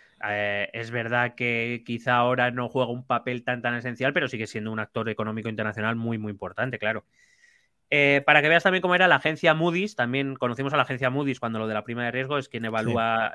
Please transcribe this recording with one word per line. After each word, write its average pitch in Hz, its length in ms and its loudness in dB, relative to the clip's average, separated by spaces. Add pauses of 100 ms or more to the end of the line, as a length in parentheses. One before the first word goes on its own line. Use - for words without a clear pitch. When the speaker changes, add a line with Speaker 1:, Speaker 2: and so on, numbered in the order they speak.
(280)
Speaker 1:
Eh, 104 460 -2
es 117 160 -8
verdad 120 460 -2
que 120 500 -2
quizá 120 300 0
ahora 123 340 4
no 123 200 -4
juega 127 200 0
un 127 160 -8
papel 123 380 -2
tan, 123 180 -4
tan 120 140 -2
esencial, 123 380 -2
pero 151 140 0
sigue 110 200 -4
siendo 110 240 -6
un 110 80 -4
actor 110 300 -4
económico 110 400 -4
internacional 107 460 -2
muy, 113 220 -2
muy 107 140 -6
importante, 107 480 -6
claro. 107 260 -2 (840)
Eh, 143 360 4
para 147 160 8
que 151 80 4
veas 165 140 6
también 185 180 4
cómo 180 140 2
era 185 120 6
la 160 80 8
agencia 156 380 4
Moody's, 175 420 0
también 135 400 -2
conocimos 131 380 -2
a 151 40 2
la 131 60 4
agencia 127 260 -2
Moody's 139 300 -2
cuando 113 200 -4
lo 110 80 -2
de 110 60 -4
la 104 120 -4
prima 117 180 -6
de 120 80 -4
riesgo 131 260 -4
es 131 120 -6
quien 113 140 -8
Speaker 2:
Sí. 113 40 -4
Speaker 1:
evalúa 113 680 0